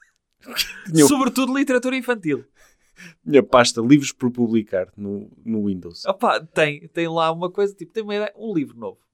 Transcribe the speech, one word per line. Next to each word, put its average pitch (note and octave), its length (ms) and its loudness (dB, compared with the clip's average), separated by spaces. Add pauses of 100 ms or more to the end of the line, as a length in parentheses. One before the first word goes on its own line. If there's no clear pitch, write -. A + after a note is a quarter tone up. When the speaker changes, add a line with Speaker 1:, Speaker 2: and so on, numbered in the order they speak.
(920)
Speaker 1:
Tinha D#3 140 8
um - 20 6
Speaker 2:
Sobretudo C4 500 0
literatura B3+ 380 0
infantil. F#3+ 480 -4 (800)
Speaker 1:
Tinha C#3 180 6
pasta A#2+ 400 4
livros C#3 300 4
por - 200 -4
publicar A2 560 -2 (100)
no, G2+ 320 -10 (160)
no G#2+ 220 -2
Windows. F2+ 380 -8
Speaker 2:
Opa, G3 360 0
tem, D3+ 480 -2
tem E3+ 180 -4
lá D#3+ 240 0
uma F3 180 -6
coisa, G3+ 240 -2
tipo, E3 200 -20
tem A3 100 -6
uma G#3 120 -6
ideia, G#3 220 -4
um A3 160 -10
livro A#2+ 240 -4
novo. G2+ 220 -12 (140)